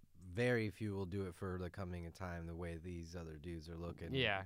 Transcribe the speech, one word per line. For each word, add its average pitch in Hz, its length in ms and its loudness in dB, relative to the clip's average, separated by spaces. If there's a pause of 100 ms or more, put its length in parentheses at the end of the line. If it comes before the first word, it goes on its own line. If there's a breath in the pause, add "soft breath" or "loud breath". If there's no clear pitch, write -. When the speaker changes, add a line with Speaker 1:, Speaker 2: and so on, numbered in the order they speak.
(340)
Speaker 1:
very 117 380 6
few 104 240 0
will 98 100 2
do 95 220 0
it 82 80 -6
for 92 260 0
the 87 80 0
coming 90 380 -4
of 80 80 -8
time 85 320 -4
the 85 80 -4
way 85 280 -2
these 85 320 -4
other 80 220 -6
dudes 80 320 -6
are 82 80 -6
looking. 85 380 -4
Speaker 2:
Yeah. 104 300 6